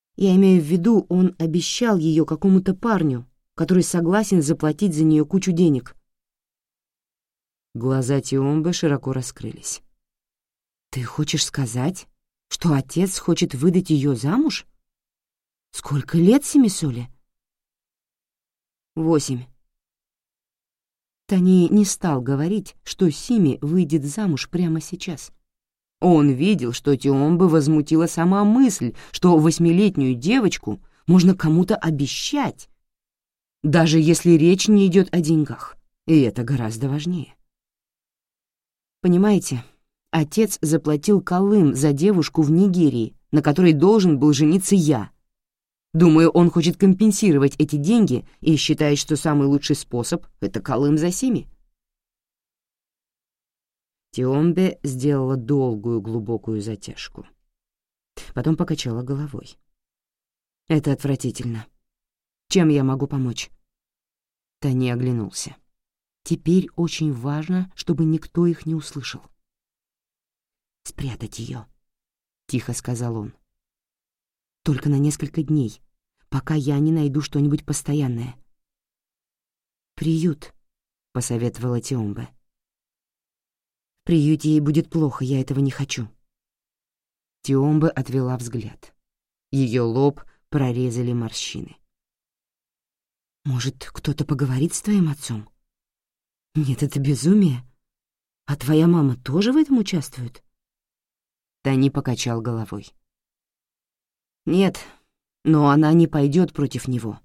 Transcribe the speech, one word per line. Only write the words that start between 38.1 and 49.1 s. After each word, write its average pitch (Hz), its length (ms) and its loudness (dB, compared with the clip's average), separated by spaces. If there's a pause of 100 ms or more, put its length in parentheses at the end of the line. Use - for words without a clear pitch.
"Понимаете, 180 640 2 (480)
отец 180 500 0
заплатил 160 600 0
колым 185 540 2
за 143 160 2
девушку 165 500 2
в 147 100 2
Нигерии, 165 640 2 (160)
на 151 100 2
которой 160 320 4
должен 180 440 4
был 147 160 4
жениться 160 420 2
я. 147 360 0 (800)
Думаю, 165 360 6
он 175 200 4
хочет 170 280 0
компенсировать 190 800 4
эти 151 180 0
деньги 151 500 0 (160)
и 160 140 2
считает, 147 420 0
что - 180 -4